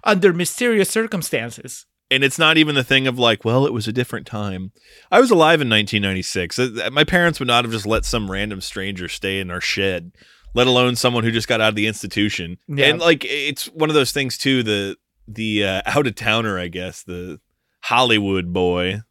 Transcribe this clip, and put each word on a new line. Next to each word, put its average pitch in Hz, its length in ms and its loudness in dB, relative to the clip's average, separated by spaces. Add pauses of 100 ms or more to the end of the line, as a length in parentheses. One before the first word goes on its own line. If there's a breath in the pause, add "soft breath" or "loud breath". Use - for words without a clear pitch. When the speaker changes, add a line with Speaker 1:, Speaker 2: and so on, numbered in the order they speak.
Speaker 1:
under 196 300 4
mysterious 196 560 0
circumstances. 147 960 -6 (240)
Speaker 2:
And 131 140 2
it's 139 160 0
not 160 180 6
even 151 180 4
the 135 80 2
thing 135 240 2
of 123 120 -2
like, 113 260 2
"Well, 127 220 2
it - 40 -2
was 110 160 -4
a 110 60 -4
different 120 340 -4
time." 98 440 -8 (400 soft breath)
I 202 80 6
was 262 120 6
alive 160 300 4
in 127 80 -2
nineteen 107 320 2
ninety-six. 92 580 -4
Uh, 117 320 -2
my 147 120 2
parents 170 360 0
would 127 80 -6
not 120 160 2
have 113 80 -4
just 107 140 -4
let 107 180 0
some 107 280 -4
random 98 300 -6
stranger 95 460 -8
stay 98 320 -4
in 90 120 -8
our 90 100 -6
shed, 90 500 -2 (440 soft breath)
let 123 120 4
alone 123 280 4
someone 120 280 0
who 113 80 2
just 113 160 -2
got 113 140 0
out 110 80 4
of 107 60 -2
the 107 120 0
institution. 101 680 -4 (100)
Speaker 1:
Yeah. 139 200 2
Speaker 2:
And, 160 120 2
like, 165 260 2
it's 143 420 -4
one 156 220 -2
of 156 40 0
those 139 180 4
things, 135 260 -4
too, 131 260 2
the, 101 340 -2 (300)
the, 107 360 -2
uh, 95 220 -2
out-of-towner, 113 720 0
I 90 80 -6
guess, 90 360 -10
the 90 360 -12 (440)
Hollywood 104 680 2
boy, 90 600 0